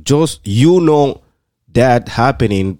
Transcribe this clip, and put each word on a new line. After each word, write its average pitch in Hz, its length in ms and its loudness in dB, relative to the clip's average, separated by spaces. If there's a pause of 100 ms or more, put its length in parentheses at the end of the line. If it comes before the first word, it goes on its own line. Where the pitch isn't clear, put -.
Just, 151 420 -2
you 139 360 2
know 151 420 0 (500)
that 120 360 0
happening 104 720 -2